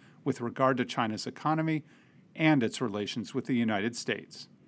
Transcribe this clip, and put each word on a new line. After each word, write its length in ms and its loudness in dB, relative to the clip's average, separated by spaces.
with 160 -2
regard 340 2
to 100 0
China's 400 -2
economy 580 -2
and 260 6
its 200 0
relations 520 -4
with 120 -2
the 100 0
United 400 0
States. 540 -6